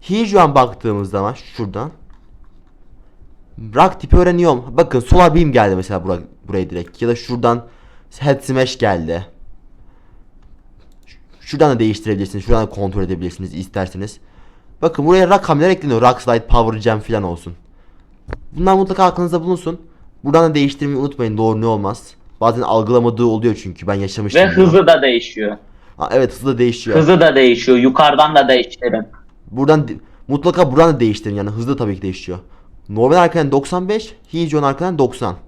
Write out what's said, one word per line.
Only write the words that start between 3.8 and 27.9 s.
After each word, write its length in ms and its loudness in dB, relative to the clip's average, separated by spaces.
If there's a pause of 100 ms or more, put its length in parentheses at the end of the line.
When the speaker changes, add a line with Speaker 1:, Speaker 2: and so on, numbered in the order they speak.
Speaker 1:
tipi 180 4
öğreniyor 360 4
mu? 180 -4
Bakın 280 2
Solar 360 4
Beam 160 2
geldi 240 2
mesela 280 -6
bura-, 160 -4 (280)
buraya 220 -6
direkt. 320 -10
Ya 60 -2
da 80 0
şuradan 500 -2 (540)
Head 220 0
Smash 360 -2
geldi. 480 -4 (2250)
Şuradan 360 0
da 40 -4
değiştirebilirsiniz. 680 -4
Şuradan 200 2
da 40 -12
kontrol 340 -6
edebilirsiniz 500 -8
isterseniz. 680 -10 (600)
Bakın 240 -2
buraya 240 4
Rock 200 2
hamleler 200 2
ekleniyor. 320 0
Rock 200 2
Slide, 260 -2
Power 340 2
Gem 180 0
falan 240 -4
olsun. 300 -8 (1000)
Bunlar 220 0
mutlaka 300 0
aklınızda 400 0
bulunsun. 380 -6 (420)
Buradan 280 4
da 40 -2
değiştirmeyi 440 -2
unutmayın. 380 -4
Doğru 240 0
ne 40 -2
olmaz. 480 -4 (280)
Bazen 200 0
algılamadığı 640 0
oluyor 380 0
çünkü. 240 -12
Ben 60 -2
yaşamıştım 480 -2
Speaker 2:
Ve 140 2
Speaker 1:
bunu. 100 6
Speaker 2:
hızı 220 4
da 140 6
değişiyor. 560 -2 (400)
Speaker 1:
Ha, 140 -8
evet, 220 0
hızı 140 -8
da 100 -2
değişiyor. 400 0
Speaker 2:
Hızı 220 4
da 160 4
değişiyor. 420 4
Yukarıdan 580 2